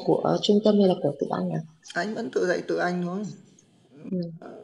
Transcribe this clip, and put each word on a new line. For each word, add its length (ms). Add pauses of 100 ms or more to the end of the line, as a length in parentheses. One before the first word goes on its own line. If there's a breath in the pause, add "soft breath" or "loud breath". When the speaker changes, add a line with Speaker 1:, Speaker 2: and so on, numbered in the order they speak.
Speaker 1:
của, 100
ờ, 260
trung 240
tâm 140
hay 80
là 60 (100)
của 160
tự 120
anh 180
à? 100 (340)
Speaker 2:
Anh 220
vẫn 140
tự 180
dạy 200
tự 100
anh 260
thôi. 220 (840)
Speaker 1:
Ừ. 60 (460)